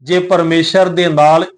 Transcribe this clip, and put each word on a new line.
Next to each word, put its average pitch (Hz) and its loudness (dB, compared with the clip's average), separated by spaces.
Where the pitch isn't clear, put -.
ਜੇ 160 -2
ਪਰਮੇਸ਼ਰ 180 0
ਦੇ 175 -2
ਨਾਲ 156 2